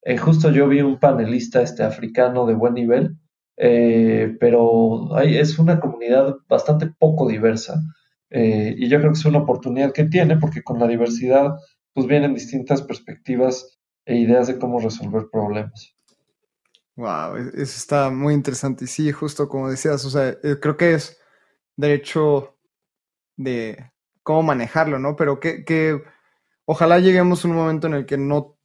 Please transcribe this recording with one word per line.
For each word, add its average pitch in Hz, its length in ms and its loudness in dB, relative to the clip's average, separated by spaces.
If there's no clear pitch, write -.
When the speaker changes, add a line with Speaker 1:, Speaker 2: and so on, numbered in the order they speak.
Speaker 1:
Eh, 123 140 -2
justo 156 340 4
yo 139 160 4
vi 143 140 4
un 139 180 0
panelista, 120 600 2
este, - 220 -2
africano 123 640 0
de 113 100 2
buen 120 180 0
nivel, 120 440 0
eh, 113 800 2
pero 117 760 2
hay, 151 220 2
es 156 220 0
una 165 200 4
comunidad 123 560 0
bastante 156 380 0
poco 156 420 0
diversa, 110 520 -2
eh, 110 480 0
y 123 120 -2
yo 143 100 4
creo 151 120 4
que - 80 0
es - 60 -2
una 147 140 4
oportunidad 131 540 -2
que 156 120 0
tiene, 160 320 2
porque - 260 -2
con 120 160 -6
la 117 80 2
diversidad, 123 680 0
pues, 135 140 -2
vienen 143 260 2
distintas - 480 -4
perspectivas - 960 -6
e 120 120 -2
ideas 117 300 4
de 127 100 -4
cómo 123 220 -4
resolver 110 520 -6
problemas. 107 640 -8
Speaker 2:
Wow, 92 420 -8
e-, 123 120 -10
eso 135 160 -8
está 139 320 -2
muy 139 240 -2
interesante. 135 520 -4
Y - 20 -14
sí, 151 240 -4
justo 143 360 -6
como 135 220 -8
decías, 131 360 -4
o 139 40 -10
sea, 135 200 -2
eh, 143 300 -4
creo 151 180 -2
que 170 180 4
es - 240 -6
derecho 143 800 0
de 120 540 -8
cómo 156 180 0
manejarlo, 151 560 -2
¿no? 139 180 -4
Pero 143 240 -2
que, 165 260 -6
que 156 360 0
ojalá 165 340 4
lleguemos 180 440 4
a 180 40 -2
un 170 80 -2
momento 160 320 -2
en 160 60 -2
el 139 120 -4
que 143 120 -6
no 143 480 -4